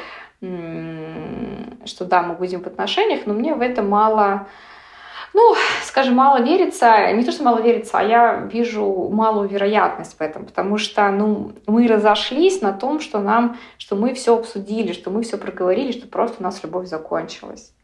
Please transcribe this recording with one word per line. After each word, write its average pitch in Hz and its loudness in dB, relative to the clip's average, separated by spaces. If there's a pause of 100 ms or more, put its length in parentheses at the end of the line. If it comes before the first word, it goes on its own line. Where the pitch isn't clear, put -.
(420)
м, 165 -12
что - -10
да, 180 4
мы 175 -6
будем 180 -6
в - -14
отношениях, 359 -2
но 208 -2
мне 285 -2
в 240 -4
это 247 -2
мало... 208 2 (880)
Ну, 440 8 (300)
скажем, 254 0
мало 269 6
верится. 233 4
Не 226 2
то, 339 -2
что 302 -6
мало 233 4
верится, 226 2
а 175 2
я 214 4
вижу 214 -2
малую 214 0
вероятность 196 0
в - -6
этом, 156 -8
потому 196 -4
что, 208 0
ну, 208 -2 (140)
мы 233 4
разошлись 220 2
на 196 0
том, 285 -4
что 214 -6
нам, 233 0 (220)
что - -6
мы 247 -2
все 233 2
обсудили, 208 -6
что - -10
мы 214 -2
все 226 -6
проговорили, 190 -2
что - -12
просто - -4
у 190 -8
нас - -6
любовь 180 -8
закончилась. - -10 (120)